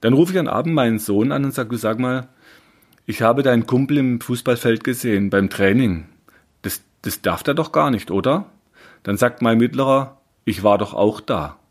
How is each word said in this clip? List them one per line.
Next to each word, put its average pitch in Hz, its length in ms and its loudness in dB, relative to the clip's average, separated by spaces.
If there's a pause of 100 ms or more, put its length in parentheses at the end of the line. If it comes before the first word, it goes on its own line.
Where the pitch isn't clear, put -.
Dann 117 120 2
rufe 170 200 4
ich 185 60 0
am 160 80 -2
Abend 160 260 -2
meinen 117 260 2
Sohn 107 320 0
an 139 140 -2
und 135 80 -4
sag, 117 160 -6
„Du, 120 80 -6
sag 110 220 -4
mal, 127 280 -4 (800)
ich - 160 -6
habe 123 220 2
deinen 120 220 2
Kumpel 135 320 0
im 127 220 0
Fußballfeld 120 640 -2
gesehen, 107 460 -2
beim 98 200 0
Training. 98 560 2 (580)
Das, - 180 -8 (200)
das - 200 -10
darf 90 220 -2
der 143 100 0
doch 160 180 -2
gar 151 200 2
nicht, 104 200 -4
oder?“ 127 400 0 (520)
Dann - 140 -4
sagt 120 240 0
mein 113 160 4
Mittlerer, 131 600 0 (240)
„Ich 95 200 -4
war 101 140 6
doch 98 160 -4
auch 107 280 0
da.“ 80 380 -6 (100)